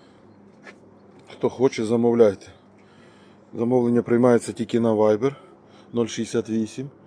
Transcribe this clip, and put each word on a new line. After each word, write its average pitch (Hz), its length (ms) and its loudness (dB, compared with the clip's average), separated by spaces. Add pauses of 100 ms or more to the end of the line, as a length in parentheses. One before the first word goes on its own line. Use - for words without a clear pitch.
(1300)
Хто - 180 -4
хоче, 123 360 -2
замовляйте. 117 640 2 (1040)
Замовлення 120 480 0
приймається 117 520 2
тільки 117 260 -4
на 113 140 0
Viber 107 420 2 (580)
нуль 117 140 -2
шістдесят 110 420 -6
вісім, 113 400 -6 (180)